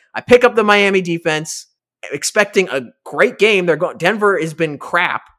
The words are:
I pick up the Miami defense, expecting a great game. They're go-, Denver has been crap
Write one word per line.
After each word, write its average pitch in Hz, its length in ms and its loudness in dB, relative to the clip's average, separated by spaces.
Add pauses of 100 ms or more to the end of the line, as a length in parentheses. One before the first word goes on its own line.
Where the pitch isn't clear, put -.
(140)
I 113 80 -8
pick 247 220 4
up 233 120 4
the 220 80 2
Miami 202 380 2
defense, 165 640 -6 (440)
expecting 196 580 0
a 131 140 -4 (200)
great 190 340 0
game. 196 280 2
They're 165 100 2
go-, 151 180 -4
Denver 196 460 0
has 160 140 -6
been 151 240 -4
crap 175 460 -4 (160)